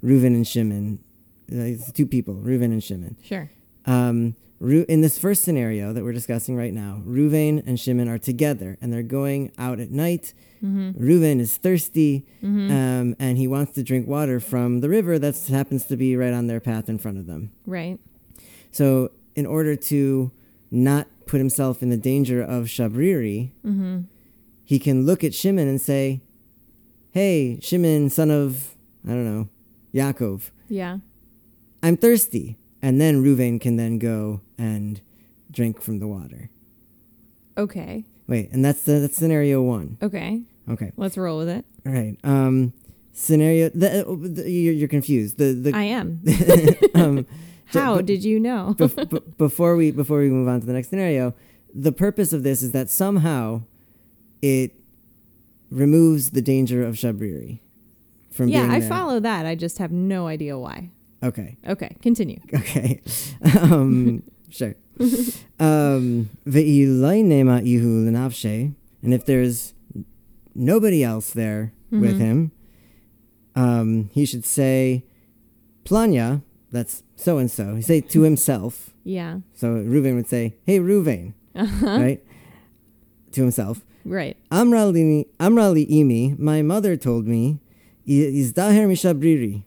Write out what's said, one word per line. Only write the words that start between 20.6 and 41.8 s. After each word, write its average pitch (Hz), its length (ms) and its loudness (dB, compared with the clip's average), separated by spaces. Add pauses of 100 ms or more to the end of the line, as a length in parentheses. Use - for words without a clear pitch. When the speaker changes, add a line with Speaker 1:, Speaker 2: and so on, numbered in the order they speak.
Speaker 1:
not 139 360 2 (200)
put 147 120 -2
himself 131 420 -2
in 123 80 -2
the 120 80 -2
danger 127 440 0
of 120 240 -6
Shabriri, 120 840 -2 (140)
Speaker 2:
Mm-hmm. 190 340 -4 (640)
Speaker 1:
he 139 160 0
can 131 260 0
look 170 180 0
at 156 100 -2
Shimon 190 340 0
and 135 140 -2
say, 135 400 -2 (920)
"Hey, 165 500 0
Shimon, 156 480 2
son 156 220 2
of, 139 440 -2 (320)
I - 40 -6
don't 120 140 -2
know, 107 240 -6 (440)
Yaakov. 127 580 -4 (180)
Speaker 2:
Yeah. 190 300 -6 (840)
Speaker 1:
I'm 170 140 4
thirsty." 165 600 2 (240)
And 135 200 2
then 151 220 4
Reuven 123 360 2
can 117 180 -2
then 113 200 -2
go 107 440 -4 (180)
and 104 420 -6 (480)
drink 113 320 -4
from 110 160 -6
the 101 100 -8
water. 95 440 -14 (1040)
Speaker 2:
Okay. 208 480 -6 (220)
Speaker 1:
Wait, 110 240 -2
and 131 120 2
that's 143 200 2
the, 147 160 4
that's 143 180 -2
scenario 147 460 2
one. 113 400 -2
Speaker 2:
Okay. 208 400 -6 (260)
Speaker 1:
Okay. 220 260 -6
Speaker 2:
Let's 190 220 -6
roll 170 220 -4
with 165 100 -4
it. 196 160 -6 (220)